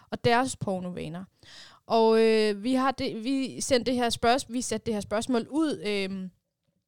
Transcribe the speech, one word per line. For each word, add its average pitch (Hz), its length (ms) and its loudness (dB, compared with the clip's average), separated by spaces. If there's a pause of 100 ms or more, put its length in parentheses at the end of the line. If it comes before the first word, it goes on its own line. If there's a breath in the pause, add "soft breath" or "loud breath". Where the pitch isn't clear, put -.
(100)
og - 140 -10
deres 240 320 2
pornovaner. 175 680 -6 (640 loud breath)
Og, 226 340 4
øh, 214 420 2
vi 254 120 0
har 262 160 2
det, 226 340 -6
vi 262 360 -2
sendte 247 300 2
det 247 100 0
her 240 100 2
spørgsmål, 233 440 0
vi 254 80 -2
satte 220 240 -6
det 233 80 -2
her 208 60 -2
spørgsmål 226 500 -2
ud, 302 360 -2
øhm, 196 440 -4 (580)